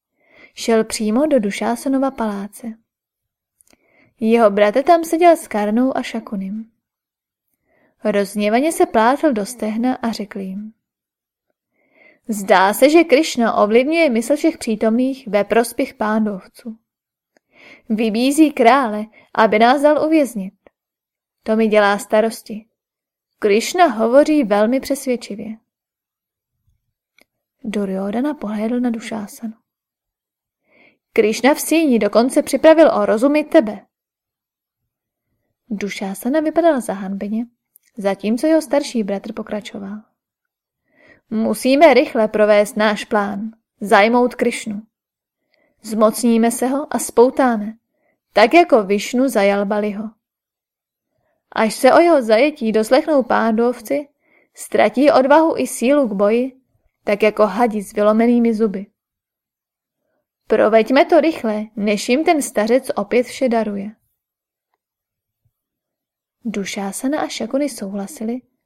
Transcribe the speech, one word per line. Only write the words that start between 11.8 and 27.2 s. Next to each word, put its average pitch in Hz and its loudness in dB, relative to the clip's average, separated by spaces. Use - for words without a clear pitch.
„Zdá 202 2
se, 262 4
že 330 4
Krišna 254 0
ovlivňuje 262 2
mysl 240 -2
všech 311 -2
přítomných 233 -2
ve 202 0
prospěch 240 -2
Pándovců. 214 -6
Vybízí 247 0
krále, 233 2
aby 214 2
nás 254 4
dal 294 4
uvěznit. 254 0
To 220 -2
mi 220 2
dělá 202 2
starosti. 220 -4
Krišna 226 0
hovoří 277 2
velmi 214 0
přesvědčivě.“ 226 -8